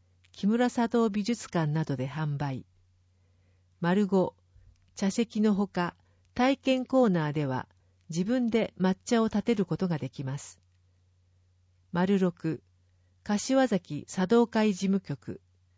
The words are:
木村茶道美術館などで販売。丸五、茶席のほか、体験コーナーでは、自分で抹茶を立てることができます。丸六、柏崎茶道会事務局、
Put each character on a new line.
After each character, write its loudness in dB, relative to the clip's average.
木 -4
村 2
茶 0
道 2
美 -4
術 -6
館 0
な 0
ど -4
で -4
販 -4
売。 -6
丸 2
五、 0
茶 -2
席 -2
の 4
ほ 0
か、 -4
体 2
験 0
コ 2
ー 4
ナ 2
ー -2
で -2
は、 -4
自 -2
分 0
で -2
抹 2
茶 2
を 2
立 -2
て 0
る 0
こ -4
と -2
が -2
で -6
き -12
ま -6
す。 -16
丸 2
六、 -2
柏 0
崎 -4
茶 -4
道 4
会 2
事 -10
務 2
局、 -10